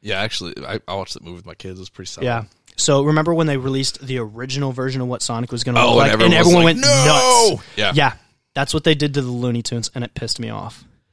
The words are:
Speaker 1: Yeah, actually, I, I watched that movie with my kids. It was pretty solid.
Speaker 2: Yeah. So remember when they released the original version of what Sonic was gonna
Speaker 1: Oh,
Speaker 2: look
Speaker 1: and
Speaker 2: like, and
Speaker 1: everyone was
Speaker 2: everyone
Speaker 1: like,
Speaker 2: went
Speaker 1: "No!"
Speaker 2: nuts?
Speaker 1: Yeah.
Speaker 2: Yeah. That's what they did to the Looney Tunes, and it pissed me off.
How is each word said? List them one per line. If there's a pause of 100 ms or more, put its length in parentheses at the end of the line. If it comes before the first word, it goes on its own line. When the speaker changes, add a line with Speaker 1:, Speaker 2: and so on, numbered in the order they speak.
Speaker 1:
Yeah,
actually, (120)
I,
I
watched
that
movie
with
my
kids.
It
was
pretty
solid.
Speaker 2:
Yeah. (340)
So
remember
when
they
released
the
original
version
of
what
Sonic
was
gonna
Speaker 1:
Oh,
Speaker 2:
look
Speaker 1:
and
Speaker 2:
like,
and
Speaker 1:
everyone
was
Speaker 2:
everyone
Speaker 1:
like,
Speaker 2:
went
Speaker 1:
"No!"
Speaker 2:
nuts? (120)
Speaker 1:
Yeah.
Speaker 2:
Yeah. (400)
That's
what
they
did
to
the
Looney
Tunes,
and
it
pissed
me
off. (280)